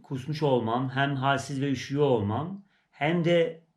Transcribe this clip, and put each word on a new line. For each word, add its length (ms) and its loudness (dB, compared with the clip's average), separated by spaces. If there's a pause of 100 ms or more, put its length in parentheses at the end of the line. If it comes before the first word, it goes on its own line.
kusmuş 400 -6
olmam, 460 2
hem 260 0
halsiz 460 -2
ve 100 0
üşüyor 320 -2
olmam, 640 0 (260)
hem 340 0
de, 360 2 (160)